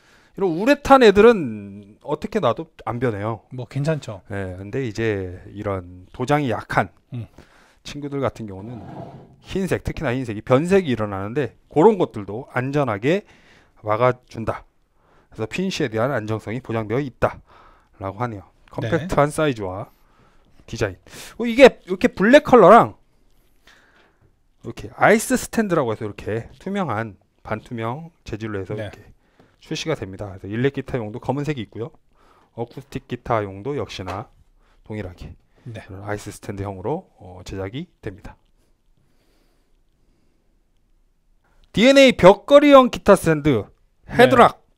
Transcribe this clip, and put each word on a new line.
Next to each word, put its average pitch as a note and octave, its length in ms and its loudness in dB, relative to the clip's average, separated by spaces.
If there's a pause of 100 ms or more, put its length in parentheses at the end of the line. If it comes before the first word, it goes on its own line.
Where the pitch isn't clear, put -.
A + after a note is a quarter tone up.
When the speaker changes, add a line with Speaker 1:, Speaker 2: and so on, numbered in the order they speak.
(380)
Speaker 1:
이런 F#3+ 140 -2
우레탄 C4+ 500 4
애들은 A#2 1000 2
어떻게 D3+ 360 -6
놔도 D#3 320 -2 (140)
안 A#2 140 -8
변해요. A2 420 -6 (100)
Speaker 2:
뭐 B2+ 140 -14
괜찮죠. C#3 640 -8
Speaker 1:
예, G2 280 -8
근데 G2+ 280 -8
이제 G2 560 -6 (100)
이런 F#2 640 -10
도장이 C#3+ 380 -2
약한 G#2 380 -2 (240)
Speaker 2:
음. A#2 120 -12 (560)
Speaker 1:
친구들 C#3+ 380 -10
같은 A#2 260 -4
경우는 G#2 380 -14 (560)
흰색, F3+ 440 -4
특히나 D3 300 -4
흰색이 A2+ 280 -6
변색이 F3 460 2
일어나는데 G#2+ 720 -4 (160)
그런 G3 240 6
것들도 A2+ 540 -8
안전하게 C3+ 720 -2 (560)
막아준다. A2 840 -4 (640)
그래서 - 160 -8
피니쉬에 F3+ 440 -4
대한 A2 220 -2
안정성이 A2 480 -6
보장되어 A2+ 400 -6
있다라고 - 1200 -10
하네요. A2+ 220 -8 (400)
Speaker 2:
네. A2+ 80 -6
Speaker 1:
컴팩트한 D3+ 400 0
사이즈와 A2 640 -6 (720)
디자인. G#2+ 320 -6 (400)
어, A3+ 80 -6
이게 A#3+ 400 6
이렇게 - 220 0
블랙 B3 360 4
컬러랑 G3 520 8 (1700)
이렇게 A2+ 320 -16
아이스 G#3+ 420 2
스탠드라고 E3+ 540 -2
해서 G#2+ 140 -8
이렇게 G#2 440 -8 (100)
투명한, A#2 580 -6 (260)
반투명 A#2 680 -10 (120)
재질로 G#2+ 360 -10
해서 F#2+ 140 -10
Speaker 2:
네. G#2+ 100 -8
Speaker 1:
이렇게 G2 180 -14 (580)
출시가 D#3+ 360 -8
됩니다. G2 340 -12
그래서 F#2+ 180 -16
일렉 B2 260 -2
기타용도 A#2+ 460 -10
검은색이 C#3+ 420 -6
있고요. G#2+ 300 -14 (640)
어쿠스틱 - 540 -14
기타용도 A2 720 -6
역시나 F#2+ 520 -10 (540)
동일하게 F#2 520 -14 (300)
Speaker 2:
네. A2 200 -14
Speaker 1:
그런 G2 200 -16
아이스 G#2 260 -10
스탠드형으로, G2+ 840 -10
어, F#2 280 -20
제작이 G#2 420 -10 (140)
됩니다. - 340 -16 (3500)
디엔에이 C4+ 400 8
벽걸이형 C#4 760 8
기타 - 260 4
스탠드 D3 500 0 (440)
헤드락 A#3+ 540 6
Speaker 2:
네. - 140 -20